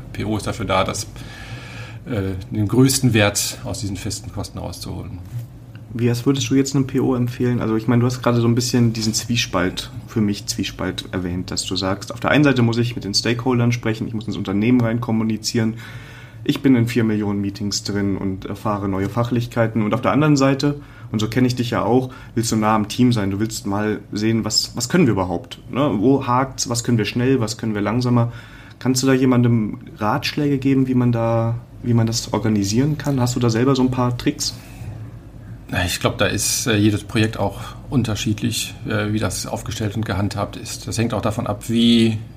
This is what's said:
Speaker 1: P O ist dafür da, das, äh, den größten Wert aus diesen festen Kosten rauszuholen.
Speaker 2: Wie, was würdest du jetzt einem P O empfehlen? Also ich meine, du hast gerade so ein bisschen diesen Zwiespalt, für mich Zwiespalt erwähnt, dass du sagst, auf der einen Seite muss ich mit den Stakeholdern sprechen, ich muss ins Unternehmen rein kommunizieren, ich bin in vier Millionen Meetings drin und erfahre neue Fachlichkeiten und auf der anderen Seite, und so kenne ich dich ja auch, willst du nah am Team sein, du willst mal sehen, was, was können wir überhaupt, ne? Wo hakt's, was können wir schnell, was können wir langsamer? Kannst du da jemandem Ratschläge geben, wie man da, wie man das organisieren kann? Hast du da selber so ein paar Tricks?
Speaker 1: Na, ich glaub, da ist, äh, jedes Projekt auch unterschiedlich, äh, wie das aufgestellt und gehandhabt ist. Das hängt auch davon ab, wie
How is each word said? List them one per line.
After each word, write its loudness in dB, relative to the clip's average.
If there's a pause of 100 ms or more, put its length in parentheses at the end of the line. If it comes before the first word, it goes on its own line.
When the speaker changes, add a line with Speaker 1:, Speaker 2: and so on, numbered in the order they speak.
(140)
Speaker 1:
P -6
O -2
ist -6
dafür -4
da, 2
das, -4 (1000)
äh, -2 (140)
den 0
größten 4
Wert 2
aus -6
diesen -6
festen -8
Kosten -10
rauszuholen. -10 (800)
Speaker 2:
Wie, 2
was 0
würdest 2
du 2
jetzt 2
einem 2
P -2
O 2
empfehlen? 0
Also 0
ich -2
meine, 6
du 4
hast -2
gerade 2
so 4
ein 6
bisschen 4
diesen 0
Zwiespalt, -2 (180)
für 0
mich 0
Zwiespalt -4
erwähnt, -4
dass -4
du -4
sagst, -2
auf -12
der 2
einen 6
Seite 4
muss 2
ich 0
mit -8
den -4
Stakeholdern 2
sprechen, -2
ich -8
muss -6
ins -4
Unternehmen 2
rein 0
kommunizieren, 0 (720)
ich 0
bin 6
in 4
vier 2
Millionen 0
Meetings -4
drin 0
und -4
erfahre -4
neue 0
Fachlichkeiten 0
und 0
auf 0
der 2
anderen 6
Seite, 2 (320)
und 0
so 0
kenne 2
ich 0
dich -2
ja 0
auch, 2 (240)
willst 0
du 2
nah 4
am 2
Team 4
sein, 0
du -2
willst -4
mal 0 (120)
sehen, 0
was, -2
was -6
können 4
wir 4
überhaupt, -2 (120)
ne? 0
Wo 4
hakt's, 0
was -2
können 2
wir 2
schnell, 2
was -2
können -4
wir -2
langsamer? 2 (480)
Kannst 0
du 2
da 6
jemandem 4 (180)
Ratschläge 0
geben, 2
wie 0
man 4
da, 2 (260)
wie 0
man 6
das -2
organisieren 2
kann? 0
Hast 2
du -2
da 4
selber 4
so 2
ein 4
paar 0
Tricks? -2 (1160)
Speaker 1:
Na, 0
ich -2
glaub, 0
da 4
ist, -2
äh, 4
jedes 4
Projekt 0
auch -4 (300)
unterschiedlich, -2 (120)
äh, -2
wie 2
das -4
aufgestellt -6
und -2
gehandhabt -2
ist. -12
Das -6
hängt 0
auch -2
davon -2
ab, -6
wie 4 (180)